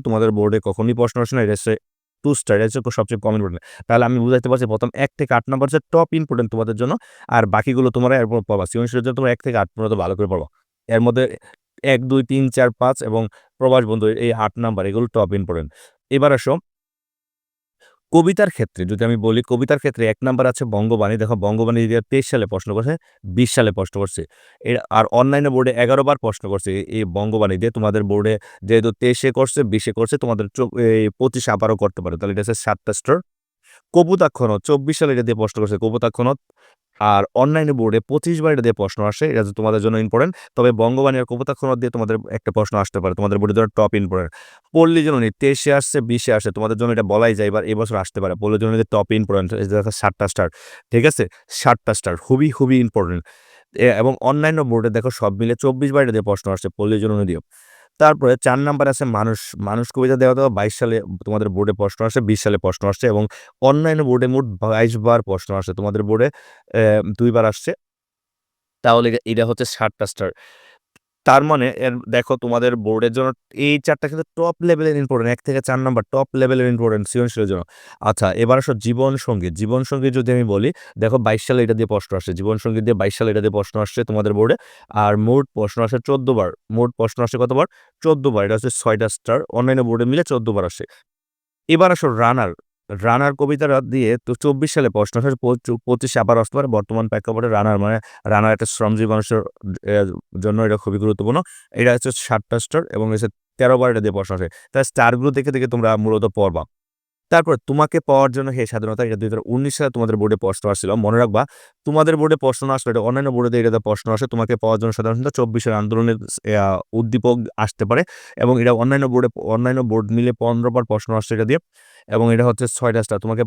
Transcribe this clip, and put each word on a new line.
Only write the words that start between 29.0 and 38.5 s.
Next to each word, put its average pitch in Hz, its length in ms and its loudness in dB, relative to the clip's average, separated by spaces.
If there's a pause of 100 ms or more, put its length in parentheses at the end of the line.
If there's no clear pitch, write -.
তেইশে 123 300 0
করছে, 135 320 0
বিশে 107 340 -2
করছে, 113 200 0
তোমাদের 110 280 -2 (120)
চো-, 123 220 -2
এই 110 300 2 (100)
পঁচিশে 127 320 0
আবারও 107 320 0
করতে 98 200 -2
পারে, 87 140 -6
তাহলে 101 160 -4
এটা 101 80 -2
হচ্ছে 110 240 -4
সাতটা 107 280 -4
স্টার। 147 240 0 (760)
কপোতাক্ষ 175 440 4 (120)
নদ 104 180 -2
চব্বিশ 147 320 0
সালে 147 140 2
এটা 120 140 0
দিয়ে 113 140 0
প্রশ্ন 107 200 -2
করছে, 104 220 -2
কপোতাক্ষ 113 440 -2
নদ। 139 120 -2 (600)
আর 104 240 4 (120)
অন্যান্য 151 360 2
বোর্ডে 113 280 0 (100)
পঁচিশ 160 340 -2
বার 160 100 2